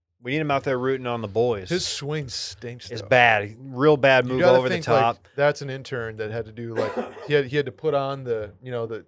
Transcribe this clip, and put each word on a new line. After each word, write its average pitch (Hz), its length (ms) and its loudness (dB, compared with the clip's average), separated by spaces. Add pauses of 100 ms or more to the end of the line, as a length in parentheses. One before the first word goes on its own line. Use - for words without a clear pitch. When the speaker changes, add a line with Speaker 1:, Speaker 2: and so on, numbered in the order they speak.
(220)
Speaker 1:
We 123 100 -6
need 151 80 0
him 151 100 -2
out 139 140 0
there 131 140 0
rooting 127 280 -2
on 120 160 -4
the 107 60 -4
boys. 107 420 0
Speaker 2:
His 127 160 -2
swing 143 420 -6
stinks, - 600 -12
Speaker 1:
It's 117 100 -10
Speaker 2:
though. - 80 -14
Speaker 1:
bad. 110 500 4
Real 135 380 2
bad 131 300 6
Speaker 2:
You 127 60 -4
Speaker 1:
move 131 80 0
Speaker 2:
gotta 127 180 8
Speaker 1:
over 127 100 2
the - 60 -2
Speaker 2:
think, - 140 -6
like, 113 120 4
Speaker 1:
top. 117 340 0
Speaker 2:
that's 143 280 0
an 139 80 -10
intern 123 480 -8
that 110 120 -6
had 113 140 -6
to 110 80 -20
do, 117 220 -10
like, 113 180 -2 (340)
he 143 60 -4
had, 143 140 2
he 135 100 -4
had 147 100 2
to 127 60 -10
put 156 220 -2
on 139 300 -2
the, 107 280 -4 (100)
you 127 80 -12
know, 120 160 -4
the 110 220 -10